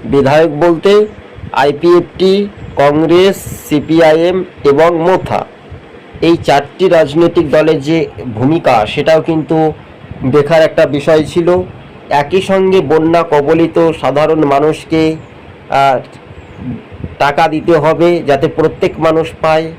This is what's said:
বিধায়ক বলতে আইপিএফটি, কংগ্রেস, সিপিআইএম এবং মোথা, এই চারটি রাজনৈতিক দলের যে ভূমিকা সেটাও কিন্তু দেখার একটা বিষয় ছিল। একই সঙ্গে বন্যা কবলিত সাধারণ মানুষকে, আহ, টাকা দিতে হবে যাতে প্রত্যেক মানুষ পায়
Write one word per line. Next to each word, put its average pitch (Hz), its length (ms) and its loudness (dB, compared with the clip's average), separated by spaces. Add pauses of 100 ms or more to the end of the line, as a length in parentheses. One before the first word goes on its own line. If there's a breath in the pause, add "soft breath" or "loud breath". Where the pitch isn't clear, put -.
বিধায়ক 139 440 2
বলতে 170 560 2 (460)
আইপিএফটি, 175 960 0 (280)
কংগ্রেস, 160 960 0
সিপিআইএম 165 760 2 (200)
এবং 160 360 2
মোথা, 160 460 -2 (760)
এই 165 160 2
চারটি 143 520 0
রাজনৈতিক 165 600 2
দলের 156 300 2
যে 156 260 -2 (280)
ভূমিকা 131 500 0
সেটাও 156 360 0
কিন্তু 160 520 -2 (520)
দেখার 147 360 2
একটা 156 240 2
বিষয় 147 380 0
ছিল। 175 400 0 (460)
একই 147 320 0
সঙ্গে 190 400 2
বন্যা 160 500 2
কবলিত 160 600 2 (100)
সাধারণ 151 420 0
মানুষকে, 156 720 0 (540)
আহ, 139 300 2 (1200)
টাকা 147 280 0
দিতে 156 300 0
হবে 160 500 0
যাতে 139 200 0
প্রত্যেক 156 520 -2
মানুষ 160 320 0 (100)
পায় 160 380 0